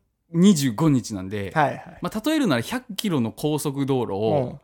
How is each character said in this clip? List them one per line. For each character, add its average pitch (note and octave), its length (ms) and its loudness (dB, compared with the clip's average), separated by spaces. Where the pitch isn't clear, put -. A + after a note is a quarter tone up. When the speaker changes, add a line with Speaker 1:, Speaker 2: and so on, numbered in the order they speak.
Speaker 1:
二 F3+ 220 8
十 C#3 180 0
五 D#3 160 2
日 B2 260 2
な F#2 80 -6
ん F#2+ 60 -10
で、 G2 260 -6
Speaker 2:
は D3+ 120 2
い - 20 2
は A#2+ 60 -4
い。 - 260 -16
Speaker 1:
ま F3 120 -6
あ、 A3 120 -6
例 D#4 100 2
え D#4 40 2
る C#4 80 2
な C#3 100 2
ら A#2 60 0
百 A3+ 320 -8
キ G#3 160 -4
ロ D3+ 100 2
の A2+ 120 -2
高 D3+ 260 -2
速 C#3 280 -4
道 C3 140 0
路 G#2 140 -4
を、 G2 40 -2
Speaker 2:
う A2+ 220 2
ん。 B2 60 -2
Speaker 1:
も - 180 -12